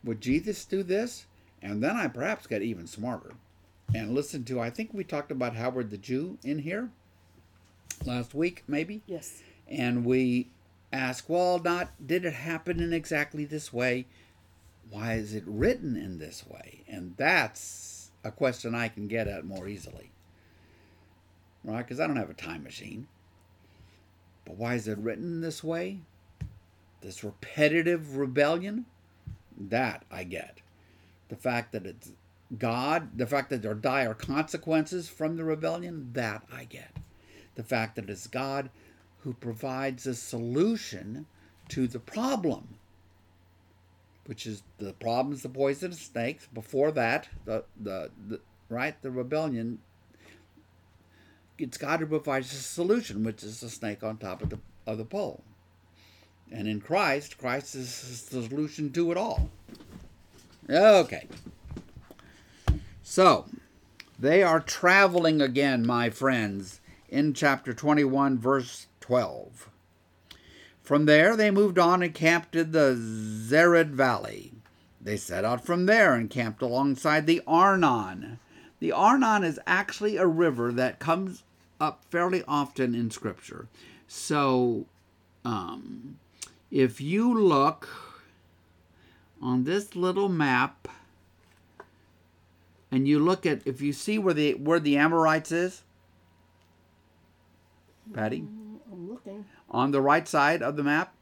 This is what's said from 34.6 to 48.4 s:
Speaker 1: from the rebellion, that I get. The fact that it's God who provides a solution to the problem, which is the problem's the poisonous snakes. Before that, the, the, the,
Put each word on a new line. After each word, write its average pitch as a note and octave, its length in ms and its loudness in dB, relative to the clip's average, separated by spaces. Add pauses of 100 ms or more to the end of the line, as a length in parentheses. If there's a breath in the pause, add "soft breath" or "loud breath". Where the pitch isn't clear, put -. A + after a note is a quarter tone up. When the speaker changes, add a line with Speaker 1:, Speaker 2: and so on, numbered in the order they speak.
Speaker 1:
from D#3+ 260 -4
the E3 80 -6
rebellion, D#3+ 720 -6
that A2 360 -4
I B2 140 -16
get. - 320 -20 (600 soft breath)
The A#2+ 80 -10
fact A2+ 320 -2
that G2+ 120 -10
it's G2 180 -10
God C3+ 440 -6 (480 soft breath)
who B2 160 -10
provides C3 720 -6
a B2+ 80 -4
solution B2 1120 -4 (420 soft breath)
to C3 180 -2
the B2 120 -8
problem, G#3+ 800 -4 (1500)
which - 220 -14
is G#2+ 160 -12 (160)
the G2 160 -10
problem's C3 480 -2
the C#3 80 -12
poisonous C#3 500 -2
snakes. - 460 -6
Before C3+ 460 -2
that, B2+ 360 0 (160)
the, A2 200 -4 (140)
the, F#2+ 320 -8 (180)
the, A2 120 -10 (300)